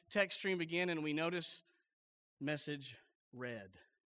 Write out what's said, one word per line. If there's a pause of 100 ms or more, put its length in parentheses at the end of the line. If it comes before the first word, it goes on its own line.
text
stream
again
and
we
notice (800)
message (380)
read. (340)